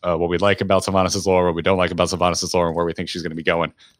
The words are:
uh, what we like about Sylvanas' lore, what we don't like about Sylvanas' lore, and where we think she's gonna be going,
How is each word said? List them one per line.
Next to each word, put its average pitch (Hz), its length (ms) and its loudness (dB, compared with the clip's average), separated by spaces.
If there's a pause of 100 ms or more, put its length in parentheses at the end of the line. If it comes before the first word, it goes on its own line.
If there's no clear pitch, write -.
uh, 87 140 0
what 85 120 0
we 87 100 -2
like 98 220 2
about 95 240 2
Sylvanas' 95 420 0
lore, 90 200 4
what 87 80 0
we 82 80 -4
don't 92 160 2
like 90 140 0
about 87 160 0
Sylvanas' 90 460 0
lore, 87 140 2
and 80 80 -4
where 85 80 0
we 85 80 -2
think 85 160 -8
she's 87 140 -8
gonna 80 140 -8
be 82 60 -8
going, 82 300 0 (280)